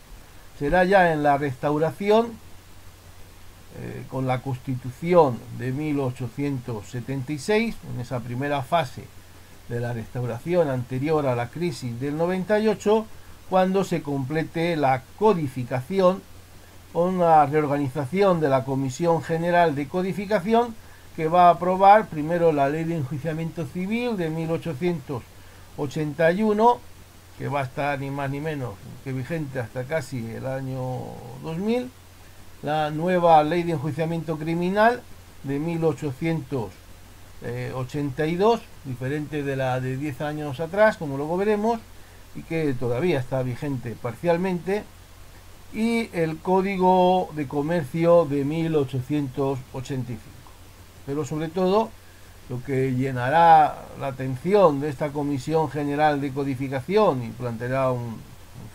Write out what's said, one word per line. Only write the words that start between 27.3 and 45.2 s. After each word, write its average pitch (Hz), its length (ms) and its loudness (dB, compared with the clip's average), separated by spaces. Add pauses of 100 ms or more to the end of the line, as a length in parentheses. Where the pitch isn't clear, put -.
que 131 120 -6
va 139 120 0
a - 20 -2
estar 139 360 -4
ni 139 100 -6
más 139 200 -4
ni 139 100 -4
menos 143 360 -6 (280)
que 135 80 -8
vigente 131 480 -6
hasta 123 240 -6
casi 127 480 -6
el 113 140 -8
año 131 540 -6 (440)
dos 160 140 -8
mil, 233 320 -2 (760)
la 151 260 0
nueva 165 540 6
Ley 170 200 0
de 170 100 -2
Enjuiciamiento 160 640 -2
Criminal 185 640 2 (420)
de 139 160 -4
mil 165 240 -2
ochocientos 143 880 -2 (1040)
ochenta 143 520 -4
y 170 100 0
dos, 220 240 4 (240)
diferente 139 580 -6
de 139 140 -4
la 131 240 -2
de 131 160 -6
diez 143 240 -6
años 151 400 -6
atrás, 202 340 2
como 143 220 -6
luego 151 180 -4
veremos, 214 460 0 (540)
y 147 80 -12
que 160 300 -2
todavía 131 460 0
está 131 240 -2
vigente 127 580 -6
parcialmente, 175 800 -2 (920)